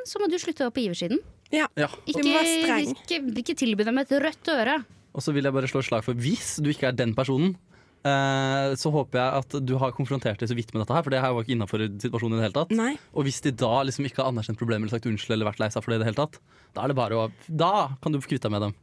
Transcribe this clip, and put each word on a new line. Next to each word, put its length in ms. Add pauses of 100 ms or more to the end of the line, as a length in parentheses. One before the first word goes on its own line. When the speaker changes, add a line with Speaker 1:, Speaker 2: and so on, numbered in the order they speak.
Speaker 1:
så 140
må 100
du 80
slutte 240
å 80
være 80
på 80
giversiden. 320 (320)
Speaker 2:
Ja. 160 (100)
Speaker 3:
Ja. 120
Speaker 2:
Du 240
Speaker 1:
Ikke, 100
Speaker 2:
må 100
være 300
streng. 320
Speaker 1:
ikke, 240 (240)
ikke 160
tilby 260
dem 140
et 100
rødt 400
øre. 360 (300)
Speaker 3:
Og 60
så 140
vil 80
jeg 100
bare 140
slå 140
et 100
slag 140
for, 100
hvis 480
du 80
ikke 180
er 40
den 200
personen, 440 (480)
eh, 720
så 140
håper 260
jeg 240
at 240
du 120
har 140
konfrontert 460
deg 100
så 80
vidt 180
med 100
dette 120
her, 80
for 100
det 60
her 140
var 100
ikke 120
innenfor 280 (160)
situasjonen 380
i 20
det 60
hele 120
tatt. 180
Speaker 2:
Nei. 180 (200)
Speaker 3:
Og 120
hvis 160
de 100
da 300
liksom 260
ikke 140
har 100
anerkjent 260
problemet 300
eller 100
sagt 120
unnskyld 260
eller 140
vært 120
lei 60
seg 160
for 80
det 80
i 40
det 60
hele 160
tatt, 120 (360)
da 100
er 40
det 100
bare 200
å, 100 (200)
da 240 (300)
kan 120
du 60
få 100
kvitte 180
deg 80
med 60
dem. 200